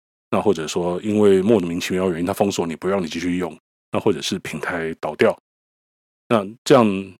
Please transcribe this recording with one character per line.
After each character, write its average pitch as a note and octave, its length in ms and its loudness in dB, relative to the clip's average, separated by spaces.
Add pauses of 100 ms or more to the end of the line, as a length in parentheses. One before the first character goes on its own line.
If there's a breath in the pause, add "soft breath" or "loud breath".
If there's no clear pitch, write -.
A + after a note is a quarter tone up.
(300)
那 G#2+ 100 0
或 F#2+ 140 2
者 D#2+ 140 -6
说 F2 340 -4
因 G#2+ 180 0
为 G2 220 4
莫 G#2+ 180 4
名 F2 200 -4
其 F#2 160 -4
妙 F#2 100 0
的 F#2+ 60 0
原 E2 80 -4
因 F2 80 -2
它 G2 40 0
封 G2+ 200 0
锁 F2+ 160 -2
你， D#2+ 80 -6
不 F#2 120 -8
让 G2 140 0
你 E2 60 -6
继 D#2+ 120 -10
续 F2 180 -4
用， E2 200 -6 (340)
那 G#2+ 80 -2
或 G#2+ 140 2
者 D2 80 -8
是 G2 180 -4
平 - 200 -10
台 E2 400 -6
倒 D2+ 160 -6
掉， - 220 2 (920)
那 G#2 180 2 (160)
这 D3 120 6
样， G2 440 4